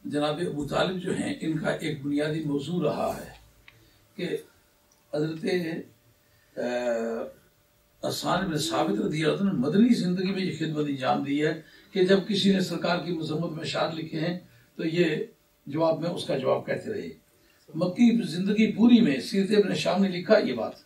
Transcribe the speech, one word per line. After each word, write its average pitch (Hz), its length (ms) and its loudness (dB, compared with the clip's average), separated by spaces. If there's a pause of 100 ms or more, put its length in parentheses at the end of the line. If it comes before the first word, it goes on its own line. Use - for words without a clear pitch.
जनाब 147 340 -2
अबू - 240 -4
तालिब 185 340 -2
जो - 140 -4
हैं, - 280 -4
इनका 160 300 -2
एक 147 320 -6
बुनियादी 151 420 -2
मौजू 151 360 -2
रहा - 320 -2
है - 220 -12 (840)
कि 175 40 -4 (920)
हजरत, 165 720 -4 (720)
अ, 120 100 -4 (1400)
हसन 170 400 -2
बिन 151 100 -2
साबित - 420 0
रज़ी 156 220 -2
अल्लाह 156 180 2
अन्हु 196 120 2
ने 135 160 0
मदनी 226 260 6
जिंदगी 180 360 0
में 190 80 -2
ये 175 180 -2
खिदमत 151 300 -2
अंजाम 135 380 -2
दी 143 140 -2
है 156 260 -2 (300)
कि 190 100 4
जब 190 220 4
किसी 196 260 2
ने 185 80 4
सरकार 175 360 -2
की 165 220 -4
मजम्मत 156 340 -4
में 151 80 -8
अशार 135 340 -2
लिखे 160 220 -8
हैं 175 320 -4 (300)
तो 170 60 -4
ये 160 480 0 (360)
जवाब 160 340 0
में 175 80 -2
उसका - 280 -4
जवाब 127 200 0
कहते - 340 -6
रहे। - 180 -6 (680)
मक्की 196 500 4
जिंदगी 202 400 0
पूरी 233 340 8
में 147 200 4
सीरत 196 300 0
इब्न 196 240 4
शाम 185 280 2
ने 190 60 4
लिखा 180 280 2
ये 131 160 2
बात 113 340 -6